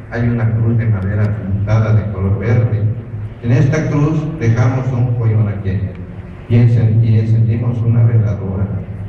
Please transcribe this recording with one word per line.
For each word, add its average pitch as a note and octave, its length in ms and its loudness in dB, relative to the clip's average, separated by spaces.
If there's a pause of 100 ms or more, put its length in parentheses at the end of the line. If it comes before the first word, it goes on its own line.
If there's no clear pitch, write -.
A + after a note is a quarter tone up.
(120)
hay A#2+ 180 -2
una A#2 220 0
cruz A2+ 260 0
de A2+ 80 0
madera G2+ 380 0
pintada G#2 720 0
de - 160 0
color G2 260 -2
verde. A2+ 460 0 (580)
En A#2+ 100 -2
esta D3+ 380 2
cruz D#3 340 0 (160)
dejamos A2+ 520 0
un A#2 240 0
pollón G#2+ 320 2
aquí F#2+ 340 -4 (680)
y A2+ 80 2
encen-, A2+ 480 4
y A2 180 4
encendimos A2+ 580 0
una A#2 240 2
veladora. G2 640 0 (440)